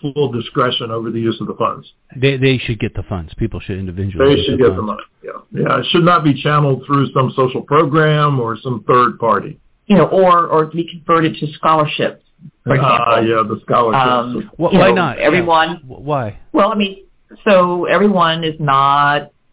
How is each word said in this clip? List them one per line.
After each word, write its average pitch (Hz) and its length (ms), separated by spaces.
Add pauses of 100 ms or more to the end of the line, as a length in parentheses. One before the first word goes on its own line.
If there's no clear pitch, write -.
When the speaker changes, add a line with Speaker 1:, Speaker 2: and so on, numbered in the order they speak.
Speaker 1:
full 139 300
discretion 123 580
over 113 220
the 113 80
use 113 220
of 104 60
the - 80
funds. - 360 (240)
Speaker 2:
They, 135 220
they 131 200
should 117 220
get 113 160
the 95 80
funds. 87 300
People 92 260
should 95 180
individually 95 520
Speaker 1:
They 143 80
Speaker 2:
get - 80
Speaker 1:
should 123 140
Speaker 2:
the 123 40
Speaker 1:
get 117 60
the 92 120
Speaker 2:
funds. 107 60
Speaker 1:
money. 104 140 (220)
Yeah. - 400
Yeah. 131 160
It 120 80
should 170 180
not 175 180
be 147 180
channeled 147 440
through 139 260
some 131 240
social 127 280
program 151 760
or 113 160
some 117 320
third 123 320
party. 101 400 (280)
Speaker 3:
You 202 100
know, 156 80
or, 175 420
or 156 200
to 156 80
be 170 140
converted 165 520
to 151 120
scholarships, 156 680 (400)
for 135 160
Speaker 1:
Ah, 120 400
Speaker 3:
example. 113 80
Speaker 1:
yeah, 110 280
the 107 80
scholarships. 120 460
Speaker 3:
Um, 123 480
Speaker 2:
Wh- 165 160
Speaker 3:
you 185 60
Speaker 2:
why 190 120
Speaker 3:
know, 185 40
Speaker 2:
not? 160 220
Speaker 3:
everyone 165 500
Speaker 2:
Yeah. 151 300
Wh-, - 40
why? 131 380 (140)
Speaker 3:
Well, 202 180
I 220 40
mean, 196 280 (400)
so 180 420
everyone 170 600
is 156 120
not, 143 760 (220)